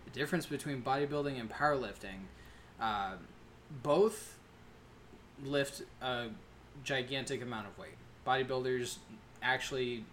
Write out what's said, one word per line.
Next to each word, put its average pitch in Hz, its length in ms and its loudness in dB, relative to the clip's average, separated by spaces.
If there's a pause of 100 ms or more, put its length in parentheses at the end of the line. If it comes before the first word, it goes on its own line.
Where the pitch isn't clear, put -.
The 120 80 -12
difference 147 340 2
between 139 360 -2
bodybuilding 139 580 2
and 110 100 -4
powerlifting, 107 720 2 (600)
uh, 101 340 2 (680)
both 180 540 4 (1080)
lift 139 380 2 (180)
a 123 260 0 (580)
gigantic 131 580 0
amount 113 240 -4
of 95 120 -12
weight. - 180 -12 (280)
Bodybuilders 127 760 2 (420)
actually 123 720 2